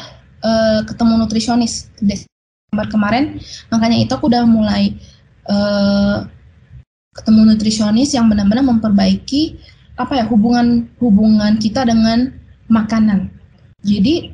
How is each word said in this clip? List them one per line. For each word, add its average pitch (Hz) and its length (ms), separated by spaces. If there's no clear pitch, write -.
eh, 220 440
ketemu 226 340
nutrisionis. 226 720
Desember - 920
kemarin, 220 520
makanya 226 320
itu 220 120
aku 262 160
udah 240 180
mulai, 208 460
eh, 202 720
ketemu 220 300
nutrisionis 220 640
yang 233 160
benar-benar 208 320
memperbaiki, 220 960
apa 254 180
ya, 233 100
hubungan, 240 600
hubungan 214 560
kita 220 240
dengan 233 480
makanan. 214 580
Jadi 208 520